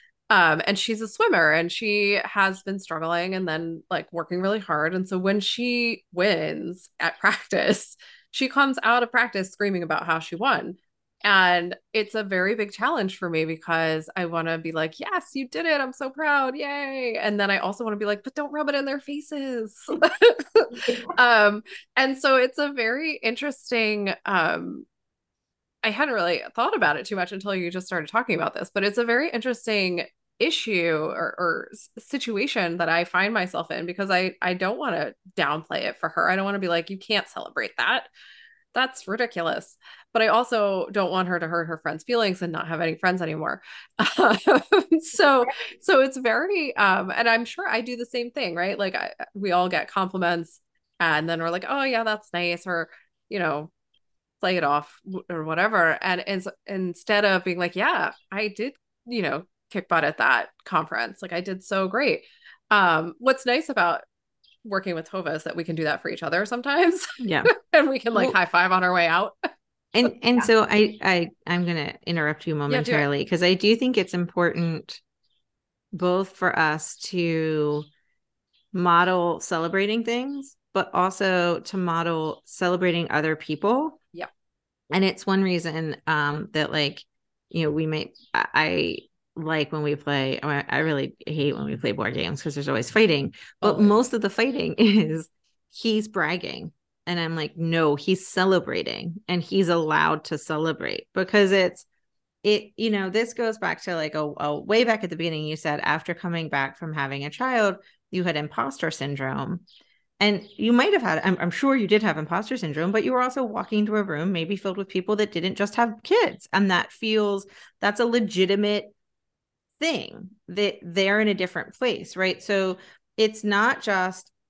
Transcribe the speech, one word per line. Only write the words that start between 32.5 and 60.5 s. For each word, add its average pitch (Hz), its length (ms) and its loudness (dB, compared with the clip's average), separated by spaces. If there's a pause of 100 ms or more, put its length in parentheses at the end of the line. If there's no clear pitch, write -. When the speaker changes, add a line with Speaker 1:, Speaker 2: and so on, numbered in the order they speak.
Speaker 1:
that 170 120 0
I 170 140 2
find 190 300 0
myself 180 360 -4
in, 175 160 -6
because 190 240 -4
I, 185 320 2
I 185 140 0
don't 185 220 -4
wanna 165 360 -4 (240)
downplay 156 460 -2
it - 160 -4
for 160 100 -4
her. - 200 0
I 185 60 2
don't 196 100 -2
wanna 202 140 -4
be 190 100 -2
like, 170 200 -2
"You 196 80 -10
can't 202 300 -4
celebrate - 500 -8
that. 214 300 -2 (640)
That's 262 340 -2
ridiculous." 190 720 -4 (360)
But 226 80 4
I 220 60 4
also 208 640 2
don't 190 200 0
want 185 160 0
her 180 120 -2
to 170 80 -4
hurt 170 200 -2
her 165 120 -8
friends' 160 240 -6
feelings 214 380 0
and 175 120 -4
not 160 140 -6
have 165 140 -4
any 160 140 -2
friends 180 260 0
anymore. 156 400 -4 (380)
<laughs> - 180 0
Um, 240 200 6 (640)
so, 277 420 4
Speaker 2:
Right. 247 100 -2 (280)
Speaker 1:
so 277 200 6
it's 269 160 0
very, 277 600 0
um, 190 360 2
and 233 140 0
I'm 233 180 2
sure 370 220 -8
I 226 140 0
do 240 160 -8
the 240 80 -8
same 240 260 -6
thing, 202 240 -6
right? 185 240 -2
Like, 190 160 -2
I, - 160 -6 (220)
we 196 180 -4
all 180 180 4
get 175 220 -2
compliments 180 680 -2 (380)
and 160 300 2
then 165 120 -2
we're 165 80 -2
like, 175 180 -4
"Oh 277 160 -2
yeah, 240 220 0
that's 214 280 -4
nice," 175 320 -4
or, 170 240 -4 (400)
you 202 100 -4
know, 156 320 -2 (680)
play 185 180 0
it 165 60 0
off 147 420 0
w-, 185 240 -8
or 165 140 -6
whatever. 165 580 2
And 180 240 -2
ins-, 190 220 -4 (200)
instead 196 580 0
of 190 180 2
being 175 160 -2
like, 175 160 -2
"Yeah, 220 360 0 (200)
I 214 180 -4
did, 214 240 -6 (320)
you 240 160 -4
know, 156 240 -2 (260)
kick 190 180 -6
butt 165 140 4
at 147 160 0
that 117 300 4 (160)